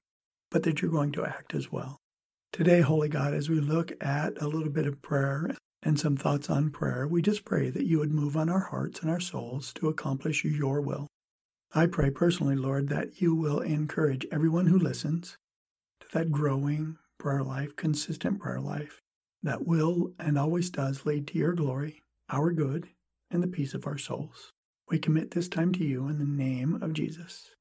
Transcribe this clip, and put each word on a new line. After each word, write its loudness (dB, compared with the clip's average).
but 2
that 0
you're 0
going 0
to -4
act -10
as -4
well. -8
Today, 6
Holy 4
God, 0
as -2
we 4
look 0
at -2
a -2
little -2
bit 0
of -4
prayer 0
and 4
some 2
thoughts 0
on 2
prayer, -2
we 2
just 2
pray 0
that -2
you 4
would 2
move 0
on 2
our 2
hearts -4
and -2
our 0
souls -6
to -2
accomplish -2
your 0
will. -4
I 6
pray 2
personally, 2
Lord, 0
that -4
you 4
will 0
encourage 0
everyone 4
who 8
listens -2
to -20
that 0
growing 0
prayer 0
life, -4
consistent -2
prayer -6
life, -8
that -4
will 2
and 2
always 0
does -4
lead -2
to -4
your 2
glory, -4
our 2
good, -2
and 0
the 0
peace -4
of -6
our -6
souls. -10
We 0
commit 2
this -2
time 0
to 0
you -2
in -2
the 0
name -2
of -4
Jesus, -8